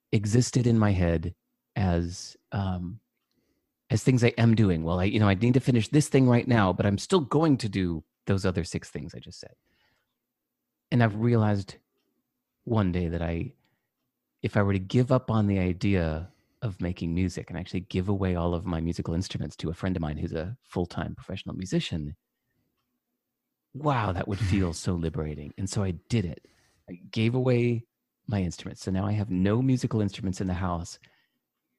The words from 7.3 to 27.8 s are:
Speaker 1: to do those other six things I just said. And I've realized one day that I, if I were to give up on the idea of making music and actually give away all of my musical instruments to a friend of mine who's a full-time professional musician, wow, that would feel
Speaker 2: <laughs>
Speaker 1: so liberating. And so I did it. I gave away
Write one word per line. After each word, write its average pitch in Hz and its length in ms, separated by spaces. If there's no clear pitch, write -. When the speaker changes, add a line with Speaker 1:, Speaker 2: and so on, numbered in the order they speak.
Speaker 1:
to 110 120
do 90 360
those 98 180
other 87 180
six - 280
things 73 240
I - 40
just - 220
said. - 140
And 123 100
I've 104 140
realized 107 600
one 107 300
day 90 160
that 85 140
I, 85 320
if 113 140
I 107 60
were 98 120
to 98 40
give 120 320
up 127 200
on 107 180
the 98 100
idea 90 720
of 101 180
making 87 320
music 90 380
and 82 80
actually 90 220
give 92 280
away 95 280
all 85 180
of 85 120
my 82 140
musical 85 340
instruments 80 420
to - 140
a 82 40
friend 95 220
of 85 60
mine 76 160
who's 85 160
a 87 280
full-time 82 540
professional - 400
musician, 87 580
wow, 127 380
that 90 160
would 98 100
feel 95 340
Speaker 2:
<laughs> - 120
Speaker 1:
so 95 80
liberating. 76 640
And 98 100
so 104 140
I 95 100
did 113 160
it. 80 220
I 92 120
gave 113 240
away 120 500